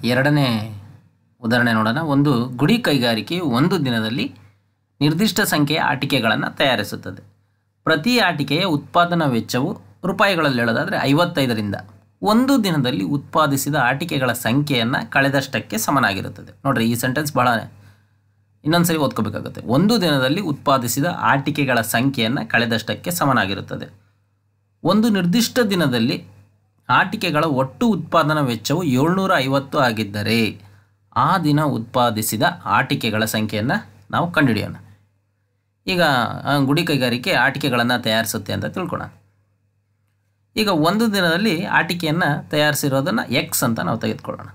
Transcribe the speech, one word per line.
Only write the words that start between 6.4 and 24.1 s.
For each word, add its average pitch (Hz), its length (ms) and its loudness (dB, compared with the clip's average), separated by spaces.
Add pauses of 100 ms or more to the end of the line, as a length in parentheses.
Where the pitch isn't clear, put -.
ತಯಾರಿಸುತ್ತದೆ. 104 760 -2 (640)
ಪ್ರತಿ 160 360 2
ಆಟಿಕೆಯ 165 460 0
ಉತ್ಪಾದನಾ 170 600 0
ವೆಚ್ಚವು 120 440 -2 (360)
ರೂಪಾಯಿಗಳಲ್ಲಿ 165 540 2
ಹೇಳೋದಾದ್ರೆ 131 380 0 (140)
ಐವತ್ತೈದರಿಂದ 131 640 0 (460)
ಒಂದು 240 420 4
ದಿನದಲ್ಲಿ 143 400 0
ಉತ್ಪಾದಿಸಿದ 143 720 0
ಆಟಿಕೆಗಳ 135 560 0
ಸಂಖ್ಯೆಯನ್ನ 123 640 0 (140)
ಕಳೆದಷ್ಟಕ್ಕೆ 139 680 0
ಸಮನಾಗಿರುತ್ತದೆ. 113 720 -2 (140)
ನೋಡ್ರಿ, 135 260 0
ಈ 117 40 0
ಸೆಂಟೆನ್ಸ್ 131 380 -4
ಬಹಳ, 123 140 2 (1160)
ಇನ್ನೊಂದ್ಸರಿ 170 320 2
ಓದ್ಕೋಬೇಕಾಗುತ್ತೆ. 120 680 -4
ಒಂದು 185 360 2
ದಿನದಲ್ಲಿ 147 400 0
ಉತ್ಪಾದಿಸಿದ 139 640 0
ಆಟಿಕೆಗಳ 131 760 0
ಸಂಖ್ಯೆಯನ್ನ 123 580 0 (140)
ಕಳೆದಷ್ಟಕ್ಕೆ 117 580 -2
ಸಮನಾಗಿರುತ್ತದೆ. 98 760 -2 (960)